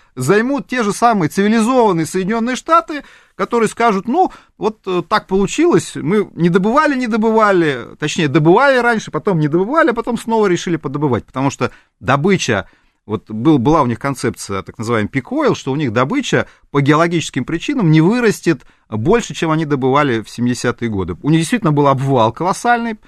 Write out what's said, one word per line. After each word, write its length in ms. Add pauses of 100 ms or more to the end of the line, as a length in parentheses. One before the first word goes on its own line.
(140)
займут 540
те 160
же 80
самые 380
цивилизованные 760
Соединённые 480
Штаты, 480 (320)
которые 340
скажут: 380
"Ну, 240 (260)
вот, 300
э, 220
так 180
получилось, 720
мы 380
не 140
добывали, 480
не 120
добывали, 920
точнее, 300
добывали 500
раньше, 320
потом 300
не 80
добывали, 420
а 40
потом 220
снова 300
решили 300
подобывать", 480
потому 260
что 220 (260)
добыча, 680 (380)
вот 240
был, 280
была 240
у 40
них 120
концепция, 640
так 160
называемый 320
peak 220
oil, 240
что 160
у 40
них 160
добыча 540 (240)
по 100
геологическим 640
причинам 460
не 100
вырастет 600 (280)
больше, 460
чем 160
они 140
добывали 580
в 80
семидесятые 600
годы. 320
У 80
них 100
действительно 320
был 160
обвал 440
колоссальный, 760